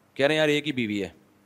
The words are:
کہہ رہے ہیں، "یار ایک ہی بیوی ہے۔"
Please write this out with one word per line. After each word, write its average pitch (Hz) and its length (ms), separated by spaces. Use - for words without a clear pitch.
کہہ 135 120
رہے 151 80
ہیں، 156 60
"یار 156 80
ایک 147 180
ہی 151 60
بیوی 107 300
ہے۔" 90 60